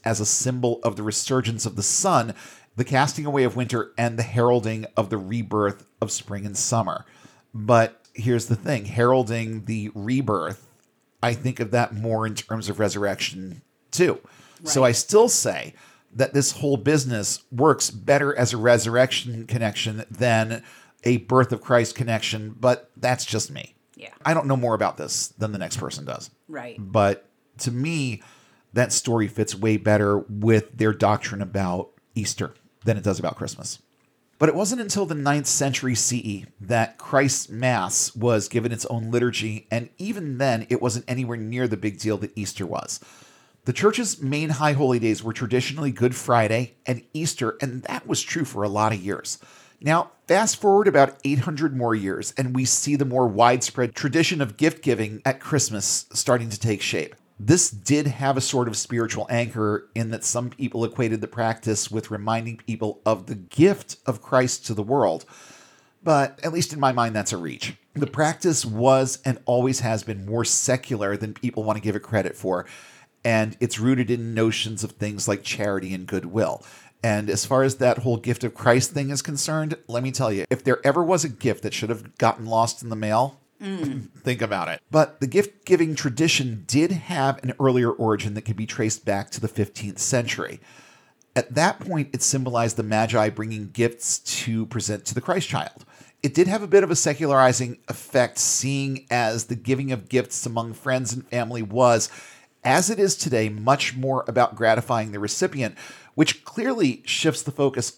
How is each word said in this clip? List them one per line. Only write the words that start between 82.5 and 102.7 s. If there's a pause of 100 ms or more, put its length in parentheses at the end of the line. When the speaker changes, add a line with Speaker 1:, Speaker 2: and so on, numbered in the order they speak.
Speaker 1:
in
the
mail, (220)
Speaker 2:
Mm.
Speaker 1:
<laughs>
think
about
it. (100)
But
the
gift-giving
tradition
did
have
an
earlier
origin
that
can
be
traced
back
to
the
fifteenth
century. (760)
At
that
point,
it
symbolized
the
Magi
bringing
gifts (240)
to
present
to
the
Christ
child. (360)
It
did
have
a
bit
of
a
secularizing (100)
effect,
seeing
as
the
giving
of
gifts
among
friends
and
family
was, (560)
as